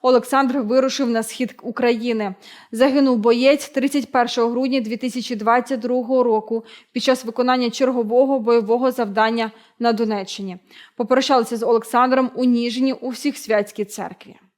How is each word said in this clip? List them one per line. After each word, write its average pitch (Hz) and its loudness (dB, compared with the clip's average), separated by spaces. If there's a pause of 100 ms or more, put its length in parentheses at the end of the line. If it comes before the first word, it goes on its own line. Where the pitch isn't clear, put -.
Олександр 254 2
вирушив 254 0
на 226 0
схід - -6
України. 226 -2 (380)
Загинув 262 4
боєць 240 2
тридцять 277 -2
першого 240 0
грудня 254 -2
дві 220 -6
тисячі 247 -6
двадцять 233 0
другого 247 0
року 220 -2 (280)
під 247 -6
час 254 0
виконання 247 0
чергового 254 2
бойового 233 2
завдання 226 -2 (280)
на 233 0
Донеччині. 202 -4 (400)
Попрощалися 247 2
з 214 -6
Олександром 247 2
у 254 -2
Ніжині 247 0
у 247 -8
Всіх 262 -6
Святській 208 -2
церкві. 185 -14 (220)